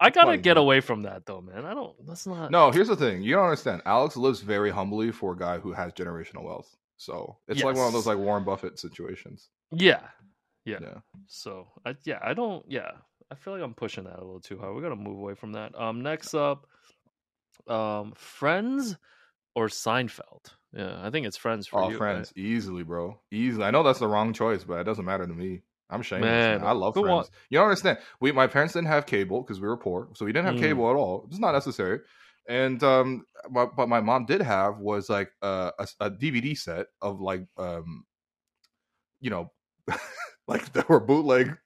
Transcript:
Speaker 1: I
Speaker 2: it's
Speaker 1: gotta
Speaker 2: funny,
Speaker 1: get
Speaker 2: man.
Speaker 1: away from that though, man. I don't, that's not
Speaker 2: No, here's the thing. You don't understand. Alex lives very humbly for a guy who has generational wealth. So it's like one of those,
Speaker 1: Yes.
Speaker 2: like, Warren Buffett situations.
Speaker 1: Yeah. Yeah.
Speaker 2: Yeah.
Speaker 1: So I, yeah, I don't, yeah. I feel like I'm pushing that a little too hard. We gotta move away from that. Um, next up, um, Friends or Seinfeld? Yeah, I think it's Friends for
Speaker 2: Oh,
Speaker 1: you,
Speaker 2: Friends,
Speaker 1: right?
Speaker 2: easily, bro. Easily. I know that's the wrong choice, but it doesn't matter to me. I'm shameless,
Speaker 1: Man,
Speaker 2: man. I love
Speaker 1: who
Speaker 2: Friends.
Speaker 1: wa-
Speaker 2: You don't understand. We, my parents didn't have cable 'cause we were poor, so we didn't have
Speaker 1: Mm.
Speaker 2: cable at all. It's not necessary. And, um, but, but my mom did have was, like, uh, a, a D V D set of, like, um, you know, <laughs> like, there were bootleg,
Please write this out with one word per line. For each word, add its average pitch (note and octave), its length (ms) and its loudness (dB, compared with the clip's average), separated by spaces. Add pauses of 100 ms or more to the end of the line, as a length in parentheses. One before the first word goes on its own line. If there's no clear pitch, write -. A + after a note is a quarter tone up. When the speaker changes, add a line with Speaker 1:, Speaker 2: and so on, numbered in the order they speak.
Speaker 1:
I A3 100 10
Speaker 2:
it's - 0 -
Speaker 1:
gotta E4+ 280 8
Speaker 2:
funny, - 0 -
Speaker 1:
get F3 180 8
Speaker 2:
man. - 0 -
Speaker 1:
away C#3 240 8
from A2 220 -2
that F#2+ 240 -10
though, F#2+ 140 -10
man. F#2 260 -14
I G#3 80 -8
don't, C#3+ 320 -12
that's E3+ 200 -14
not E3 280 -6
Speaker 2:
No, D3+ 160 10
here's F#3 180 4
the G#3 80 2
thing. G#2+ 260 0
You A#2+ 120 2
don't G3 100 6
understand. C3 400 0
Alex B2+ 320 4
lives B2 240 2
very G2+ 300 0
humbly G2+ 420 -2
for G2 200 -4
a F2 40 -6
guy F2 220 -4
who F2 140 -8
has F2 200 -6
generational E2+ 520 -10
wealth. - 320 -14 (200)
So - 420 -14 (100)
it's B2 140 -2
like C3 140 0
one B2+ 100 2
of A2+ 60 0
those, A2+ 140 0
Speaker 1:
Yes. - 0 -
Speaker 2:
like, G#2 120 0
Warren G2+ 260 0
Buffett G2 340 -6
situations. - 720 -14 (220)
Speaker 1:
Yeah. E3+ 380 4 (540)
Yeah. G#2 160 -10
Speaker 2:
Yeah. - 200 -16 (260)
Speaker 1:
So F#2+ 420 -16 (160)
I, C3+ 200 -8
yeah, C3 180 -6
I A#2+ 120 -2
don't, A3 360 -6
yeah. B2 220 -8 (380)
I C#3 40 -14
feel G3 200 -12
like F#3 80 -8
I'm A#2+ 120 -10
pushing G#2 300 -10
that F2+ 140 -16
a F#2 60 -14
little F#2 160 -16
too F#2+ 180 -14
hard. G2 180 -8
We C#3 60 -10
gotta D#3 140 -8
move G2+ 220 -10
away G2+ 160 -8
from G#2+ 180 -14
that. G#2+ 220 -12
Um, A2+ 280 -6
next D#3 320 -6
up, C#3+ 320 0 (1000)
um, G#2+ 460 -4
Friends G#3 840 -2 (580)
or A2 140 0
Seinfeld? - 880 -4 (160)
Yeah, F#2+ 320 -10
I G#2+ 60 -6
think C#3 160 -4
it's G2 100 -8
Friends A2+ 300 -4
for G2+ 160 0
Speaker 2:
Oh, F#2+ 80 0
Speaker 1:
you, A2+ 100 -6
Speaker 2:
Friends, F#2+ 320 -2
Speaker 1:
right? - 40 -
Speaker 2:
easily, G2 480 -4
bro. F2 360 -8 (100)
Easily. A2 340 -2
I G2+ 60 2
know D3 120 6
that's C3 160 4
the A2+ 100 0
wrong G#2+ 240 2
choice, A2 320 0
but F2 160 -6
it F2+ 40 -4
doesn't G#2 200 -4
matter F2+ 220 -2
to E2+ 80 -8
me. F#2 280 -8 (280)
I'm A#2 120 -8
shameless, A2+ 460 2
Speaker 1:
Man, G2+ 140 0
Speaker 2:
man. - 20 -6
I A#2 80 2
love G#2 220 0
Speaker 1:
who G3 80 2
Speaker 2:
Friends. - 0 -
Speaker 1:
wa- F3 260 2 (220)
Speaker 2:
You C#3 80 2
don't G3+ 100 8
understand. F#3 300 2 (220)
We, C#3 120 4
my C3 140 6
parents D3 280 2
didn't E3+ 140 -2
have D3+ 180 2
cable G2 380 -2
'cause G2 160 -10
we G2+ 80 -4
were A#2 80 -2
poor, G2 380 -6
so A2 100 -8
we G#2+ 80 -4
didn't E3+ 140 0
have B2 100 0
Speaker 1:
Mm. - 0 -
Speaker 2:
cable C3 340 2
at C3+ 60 4
all. G#2 320 -2
It's F3 100 -12
not G3+ 140 2
necessary. B2 480 -2 (480)
And, B2+ 340 0
um, C3 440 4 (240)
but, B2 260 0
but B2 120 2
my A#2 120 4
mom A#2 240 2
did D3+ 160 2
have G#2 380 2
was, G2+ 320 -4
like, G2 220 -2 (100)
uh, F#2+ 360 -2
a, G2 100 -8 (120)
a G#2 100 -2
D A#2+ 200 -4
V B2 100 0
D C#3+ 140 -4
set F2 320 -8 (160)
of, G2 180 -6
like, F#2 260 -6 (120)
um, E2+ 480 -10 (1120)
you B2 100 -6
know, F2 220 -8 (360)
<laughs> - 600 -10
like, - 240 -4
there - 160 0
were D3+ 120 8
bootleg, C3+ 640 4